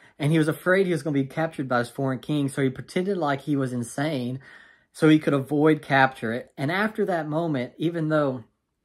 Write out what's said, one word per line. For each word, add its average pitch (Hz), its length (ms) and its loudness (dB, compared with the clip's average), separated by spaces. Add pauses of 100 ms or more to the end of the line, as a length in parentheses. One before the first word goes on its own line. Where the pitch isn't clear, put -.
(200)
and 143 120 0
he 165 60 4
was 156 120 4
afraid 185 360 2
he 175 60 0
was 165 120 -2
gonna 160 100 -2
be 139 120 2
captured 160 440 -4
by 123 100 2
his 120 100 -2
foreign 131 300 -4
king, 143 300 -2
so 143 120 -4
he 135 80 2
pretended 185 480 -4
like 143 240 0
he 151 140 -2
was 131 160 -2
insane 127 680 -4 (500)
so - 160 2
he 156 120 8
could 156 140 0
avoid 147 480 2
capture. 131 760 0
And 143 140 -2
after 208 340 -2
that 160 240 -2
moment, 147 480 -2
even 160 320 -2
though 139 340 0 (420)